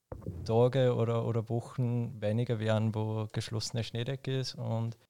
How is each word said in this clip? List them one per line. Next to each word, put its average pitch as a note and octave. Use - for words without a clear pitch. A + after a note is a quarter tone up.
Tage B2
oder, A#2
oder A2+
Wochen A#2+
weniger A2+
werden, A2
wo A2
geschlossene A2+
Schneedecke C3
ist. B2+
Und A2+